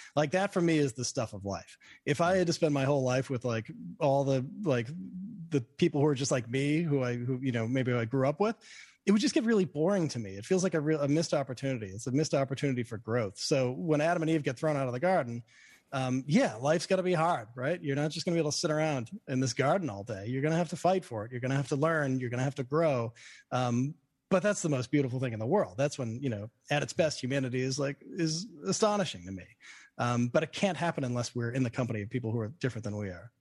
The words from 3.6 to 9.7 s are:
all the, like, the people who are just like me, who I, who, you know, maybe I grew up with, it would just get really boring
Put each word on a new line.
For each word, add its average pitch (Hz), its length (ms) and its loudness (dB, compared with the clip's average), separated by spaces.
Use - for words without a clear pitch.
all 139 240 4
the, 135 220 2
like, 123 260 0
the 143 100 2
people 151 400 0
who 147 60 6
are 147 80 4
just 127 160 -2
like 123 180 0
me, 143 320 0
who 143 220 0
I, 123 120 -2
who, 123 280 -2
you 131 100 0
know, 113 160 0
maybe 127 240 0
I 117 140 2
grew 131 200 2
up 151 140 0
with, 220 160 2
it 196 80 4
would 214 80 6
just 277 140 0
get 277 100 2
really 220 220 4
boring 165 420 0